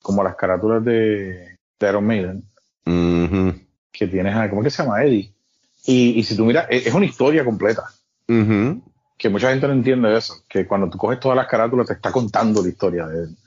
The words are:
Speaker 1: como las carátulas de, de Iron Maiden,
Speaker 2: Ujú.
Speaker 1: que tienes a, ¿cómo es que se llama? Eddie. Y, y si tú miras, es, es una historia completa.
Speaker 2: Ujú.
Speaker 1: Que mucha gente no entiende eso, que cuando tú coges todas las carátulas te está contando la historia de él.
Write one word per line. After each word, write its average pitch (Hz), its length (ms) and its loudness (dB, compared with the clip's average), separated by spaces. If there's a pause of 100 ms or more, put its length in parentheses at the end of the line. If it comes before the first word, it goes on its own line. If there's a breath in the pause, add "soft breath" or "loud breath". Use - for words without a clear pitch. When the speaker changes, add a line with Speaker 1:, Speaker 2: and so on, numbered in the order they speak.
Speaker 1:
como 98 240 0
las 92 100 -4
carátulas 107 500 0
de, 104 720 -2 (200)
de 104 100 0
Iron 101 180 0
Maiden, 98 360 -2 (440)
Speaker 2:
Ujú. 87 680 0 (380)
Speaker 1:
que 101 160 -4
tienes 95 260 -2
a, 110 140 0
¿cómo 101 140 -2
es 110 40 -2
que 110 40 0
se - 120 -4
llama? 120 220 0
Eddie. 147 260 0 (560)
Y, 120 320 4
y 113 60 4
si 107 120 -4
tú 110 80 2
miras, 127 260 2
es, 127 160 0
es - 80 0
una 190 120 4
historia 143 380 2
completa. 107 400 0 (440)
Speaker 2:
Ujú. 113 540 2 (360)
Speaker 1:
Que 120 100 -2
mucha 104 220 0
gente 135 180 0
no 143 60 0
entiende 123 420 2
eso, - 320 -6
que 95 180 -2
cuando 98 240 0
tú 95 80 -10
coges 117 220 -2
todas 127 160 0
las 127 100 0
carátulas 117 400 0
te - 60 -6
está - 180 -6
contando 107 520 0
la 90 80 -2
historia 87 360 -4
de 82 180 -6
él. 80 120 -14 (100)